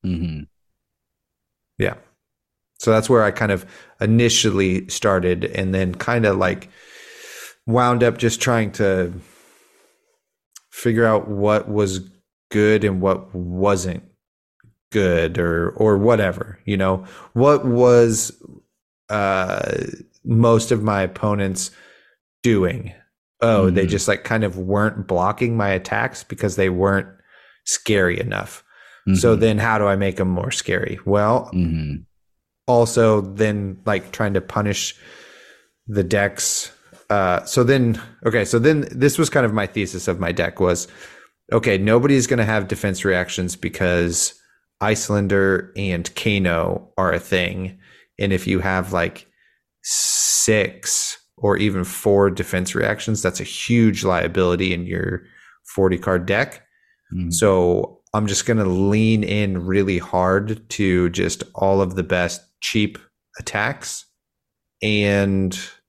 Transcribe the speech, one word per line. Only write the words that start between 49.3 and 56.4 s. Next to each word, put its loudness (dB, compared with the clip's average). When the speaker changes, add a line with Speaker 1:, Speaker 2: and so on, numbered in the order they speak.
Speaker 2:
six -2
or 0
even -2
four 2
defense -4
reactions, -2
that's -2
a -8
huge 0
liability 0
in -6
your -4
forty 2
card 0
deck. -4